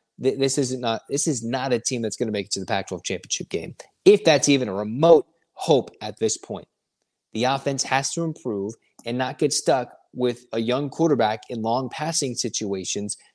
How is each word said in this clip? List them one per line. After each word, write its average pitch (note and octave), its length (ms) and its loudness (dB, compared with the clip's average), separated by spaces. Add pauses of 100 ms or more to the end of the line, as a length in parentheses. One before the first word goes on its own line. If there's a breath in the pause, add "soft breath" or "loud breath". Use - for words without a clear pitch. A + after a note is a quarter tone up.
(200)
Th-, B2+ 200 0
this C3+ 180 0
isn't B2+ 240 -2
not, A2+ 280 -2
this C#3+ 180 -2
is A#2 160 -2
not B2+ 300 -2
a A#2 60 2
team A#2+ 220 -4
that's A2 140 -4
gonna A2+ 160 -2
make G2+ 160 -4
it - 60 -20
to G2+ 60 -4
the F#2 60 -8
Pac-twelve F#2+ 380 -4
championship - 460 -8
game, - 260 -6 (280)
if G3+ 200 8
that's C#3+ 260 6
even C3 180 4
a G2 60 -4
remote B2+ 540 6 (260)
hope - 380 0 (100)
at G#2+ 160 -8
this A2 200 -2
point. - 300 -12 (680)
The A2 100 -2
offense C3+ 400 -2
has C3+ 300 -2
to E3+ 100 -4
improve A2+ 520 -6 (300)
and A#2+ 120 -4
not B2+ 220 -6
get C#3+ 120 4
stuck C3+ 400 0 (220)
with B2 400 -2
a A#2 60 -2
young B2+ 300 -2
quarterback A#2+ 600 2
in A#2 140 -6
long B2 260 -2
passing D3 440 -4
situations G2+ 840 -6 (180 soft breath)